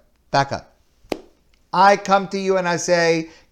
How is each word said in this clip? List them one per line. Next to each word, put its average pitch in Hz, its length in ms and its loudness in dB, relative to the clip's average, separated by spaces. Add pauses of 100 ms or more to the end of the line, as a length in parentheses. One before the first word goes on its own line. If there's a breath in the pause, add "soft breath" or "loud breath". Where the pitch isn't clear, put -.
(300)
back 139 240 -2
up. - 140 -10 (1040)
I 196 240 4
come 196 320 0
to 196 80 -8
you 190 200 -2
and 180 100 -4
I 175 80 -2
say, 165 540 0 (220 loud breath)